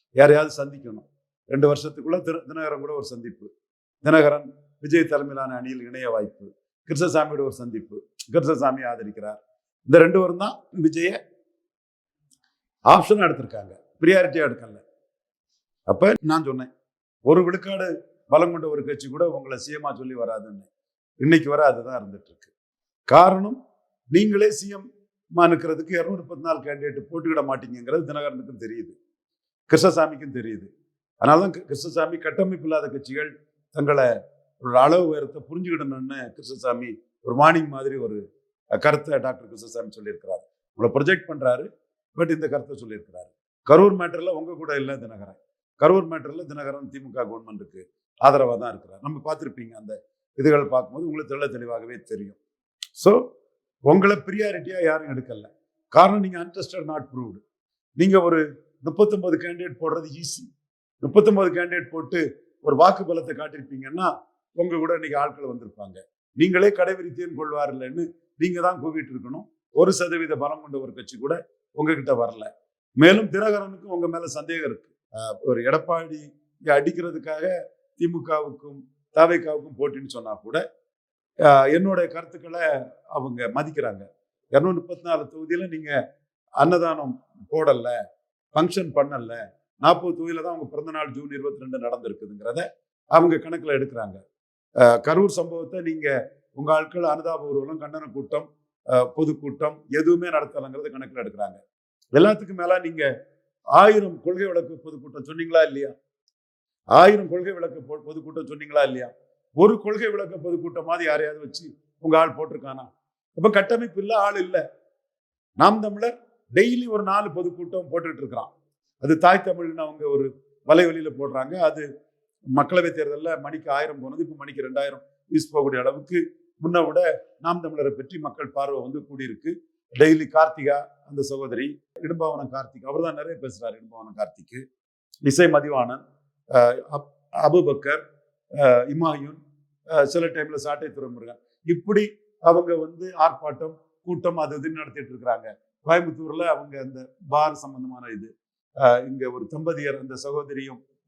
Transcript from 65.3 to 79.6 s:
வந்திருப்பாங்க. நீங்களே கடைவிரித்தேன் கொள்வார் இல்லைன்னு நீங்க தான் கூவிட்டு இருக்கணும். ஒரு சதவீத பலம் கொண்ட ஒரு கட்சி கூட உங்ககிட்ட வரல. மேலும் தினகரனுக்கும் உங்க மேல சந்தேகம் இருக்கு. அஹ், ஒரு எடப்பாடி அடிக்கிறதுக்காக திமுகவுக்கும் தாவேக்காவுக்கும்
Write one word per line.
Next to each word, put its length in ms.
வந்திருப்பாங்க. 480
நீங்களே 300
கடைவிரித்தேன் 680
கொள்வார் 380
இல்லைன்னு 300
நீங்க 240
தான் 180
கூவிட்டு 320
இருக்கணும். 340
ஒரு 180
சதவீத 420
பலம் 260
கொண்ட 180
ஒரு 140
கட்சி 240
கூட 160
உங்ககிட்ட 360
வரல. 300
மேலும் 320
தினகரனுக்கும் 640
உங்க 120
மேல 200
சந்தேகம் 380
இருக்கு. 240
அஹ், 280
ஒரு 220
எடப்பாடி 560
அடிக்கிறதுக்காக 800
திமுகவுக்கும் 800
தாவேக்காவுக்கும் 640